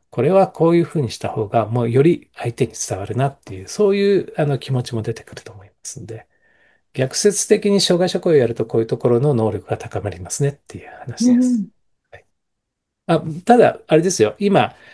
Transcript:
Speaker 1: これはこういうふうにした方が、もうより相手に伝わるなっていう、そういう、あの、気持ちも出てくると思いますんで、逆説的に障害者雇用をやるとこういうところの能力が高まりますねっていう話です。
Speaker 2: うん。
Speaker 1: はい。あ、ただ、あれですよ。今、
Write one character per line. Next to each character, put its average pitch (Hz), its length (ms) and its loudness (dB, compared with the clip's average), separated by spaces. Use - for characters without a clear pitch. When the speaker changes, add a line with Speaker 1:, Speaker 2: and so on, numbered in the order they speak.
Speaker 1:
こ - 140 -4
れ 151 80 2
は 190 160 4
こ 165 220 2
う 170 80 4
い 170 40 4
う - 20 0
ふ - 120 -6
う 165 60 0
に 113 100 -4
し - 80 -14
た - 100 -6
方 110 180 -4
が、 110 200 0
も 120 160 0
う 117 80 -2
よ 127 100 4
り 165 320 2
相 120 200 -6
手 - 120 0
に - 80 -14
伝 - 240 -8
わ 98 80 -8
る 107 100 -10
な 131 120 0
っ 135 100 -6
て - 160 -18
い 92 80 -12
う、 98 60 -16
そ 208 220 0
う 202 60 2
い 202 260 2
う、 - 160 -12
あ 156 80 0
の、 143 120 -2
気 - 140 -8
持 127 100 0
ち 120 140 -8
も 110 80 -4
出 117 100 -6
て - 100 -14
く - 120 -20
る - 80 -18
と - 80 -20
思 98 140 -20
い - 20 -20
ま - 60 -20
す - 180 -16
ん - 60 -16
で、 110 180 -14
逆 127 240 -2
説 202 300 -2
的 208 220 2
に 202 100 4
障 185 200 2
害 180 100 0
者 180 100 -4
雇 180 120 0
用 160 60 4
を - 20 6
や 120 80 4
る 117 60 -4
と 117 120 -4
こ - 120 -4
う 113 40 2
い - 20 -2
う 113 40 -4
と 127 100 -4
こ - 120 0
ろ 120 120 4
の 147 120 2
能 110 180 0
力 - 180 -10
が 101 80 -4
高 - 240 -10
ま 101 80 -6
り 90 100 -12
ま 90 100 -14
す - 140 -4
ね 139 60 0
っ 139 40 -6
て - 100 -18
い - 80 -18
う - 40 -20
話 - 440 -2
で 247 80 4
す。 254 80 2
Speaker 2:
う 247 100 0
ん。 185 80 -6
Speaker 1:
は - 80 -20
い。 - 60 -20
あ、 165 160 0
た 240 120 6
だ、 180 300 4
あ - 80 2
れ 160 60 6
で 185 100 -2
す - 100 -2
よ。 208 180 2
今、 190 360 2